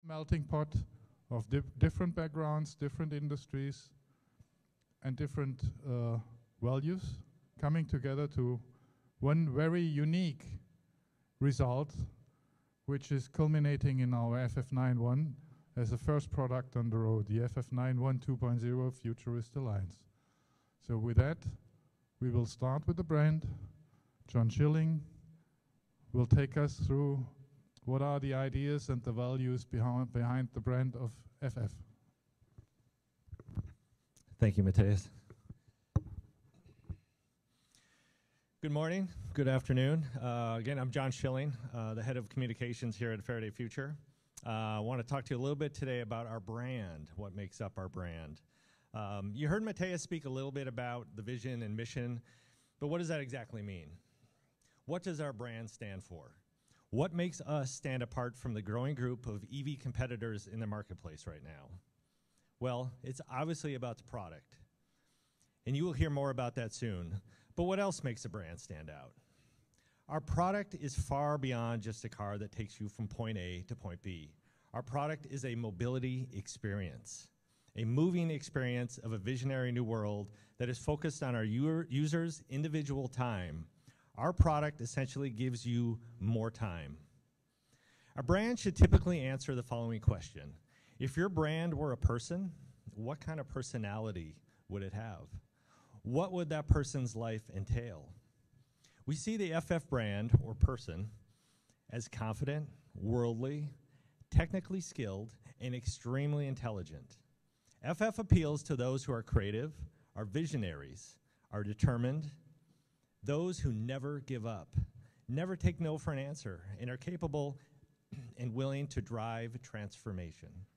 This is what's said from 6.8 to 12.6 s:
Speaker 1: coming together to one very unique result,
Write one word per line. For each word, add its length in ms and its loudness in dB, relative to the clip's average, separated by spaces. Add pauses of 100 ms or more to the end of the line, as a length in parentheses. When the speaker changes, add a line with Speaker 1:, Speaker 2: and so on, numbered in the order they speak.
Speaker 1:
coming 280 4
together 400 0
to 340 2 (600)
one 280 6
very 320 4
unique 640 2 (960)
result, 540 4 (920)